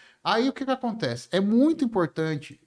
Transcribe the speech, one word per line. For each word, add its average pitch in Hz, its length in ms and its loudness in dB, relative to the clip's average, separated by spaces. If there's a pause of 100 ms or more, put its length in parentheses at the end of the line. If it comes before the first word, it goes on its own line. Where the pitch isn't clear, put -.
(220)
Aí, 226 280 0
o - 20 -2
que 269 140 -10
que 262 40 -2
acontece? 226 640 -4
É 185 80 2
muito 254 420 4
importante, 165 840 -2